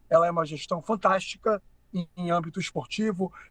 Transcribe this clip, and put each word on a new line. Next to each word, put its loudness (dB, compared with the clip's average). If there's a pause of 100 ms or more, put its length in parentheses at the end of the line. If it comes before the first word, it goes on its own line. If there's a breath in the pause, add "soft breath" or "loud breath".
(100)
ela 6
é 0
uma 0
gestão -6
fantástica 0 (320)
em, -4
em -2
âmbito -2
esportivo, -4 (180 loud breath)